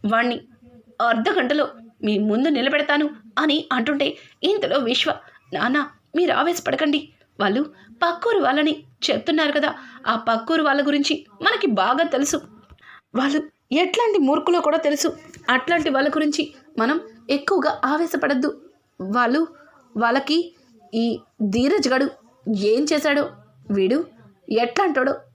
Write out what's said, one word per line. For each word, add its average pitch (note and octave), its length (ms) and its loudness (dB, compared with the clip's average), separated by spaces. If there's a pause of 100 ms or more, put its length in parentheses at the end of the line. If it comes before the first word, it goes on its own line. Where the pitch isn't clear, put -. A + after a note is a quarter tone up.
వాణ్ణి A#3 340 0 (680)
అర్ధ A3+ 220 0
గంటలో D4 380 -2 (360)
మీ G#3 140 0
ముందు G#3+ 300 0
నిలబెడతాను" D4 640 0 (280)
అని D4+ 340 0
అంటుంటే C#4 440 -2 (260)
ఇంతలో F#4+ 360 0
విశ్వ, C4 360 -2 (400)
"నాన్న, C4 340 0 (280)
మీరు F4 160 2
ఆవేశపడకండి, D4+ 760 0 (320)
వాళ్ళు G#3 220 0 (400)
పక్కూరు F4 360 0
వాళ్ళని D4 460 0 (260)
చెప్తున్నారు D4+ 420 0
కదా, D4 220 -2 (320)
ఆ A3+ 100 0
పక్కూరు A3+ 460 0
వాళ్ళ C#4+ 240 2
గురించి C#4+ 400 -2 (160)
మనకి G#4 240 0
బాగా A#3+ 380 2
తెలుసు, C#4 360 -2 (760)
వాళ్ళు C#4 460 -2 (120)
ఎట్లాంటి G4 460 2
మూర్ఖులో D#4 420 2
కూడా D4 160 0
తెలుసు. D4 400 -2 (340)
అట్లాంటి D#4+ 400 0
వాళ్ళ C4+ 180 2
గురించి D4+ 460 -2 (240)
మనం C4+ 220 0 (300)
ఎక్కువగా C#4+ 540 0
ఆవేశపడద్దు. C#4+ 760 0 (400)
వాళ్ళు, A#3+ 460 0 (500)
వాళ్ళకి C#4 580 0 (400)
ఈ A3+ 240 0 (240)
ధీరజ్ B3 460 2
గడు C4 220 2 (460)
ఏం G#3+ 360 2
చేశాడో, D4 380 0 (400)
వీడు G3+ 360 2 (440)
ఎట్లాంటోడో B3+ 640 0 (200)